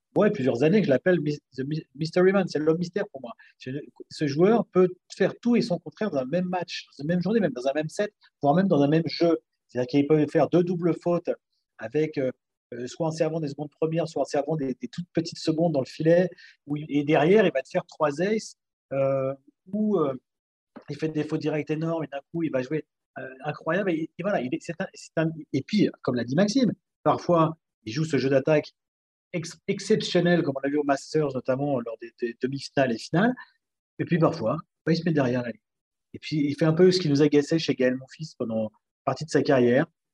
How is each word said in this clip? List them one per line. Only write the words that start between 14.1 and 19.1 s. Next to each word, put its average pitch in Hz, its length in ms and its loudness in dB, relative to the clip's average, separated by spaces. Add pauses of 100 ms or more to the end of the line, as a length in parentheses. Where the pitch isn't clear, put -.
en 135 40 -2
servant 151 300 -2
des, 135 200 -4
des 120 120 -12
toutes - 240 -12
petites 165 280 -6
secondes 160 340 -2
dans 135 80 0
le 120 40 -4
filet. 170 440 2 (380)
Où 147 100 -6
il, 151 100 -10
et 147 160 -2
derrière, 160 420 4
il 165 60 2
va - 100 -4
te - 80 -12
faire 175 160 -4
trois 147 360 -2
aces, 208 340 -4 (380)
euh, 135 400 0 (400)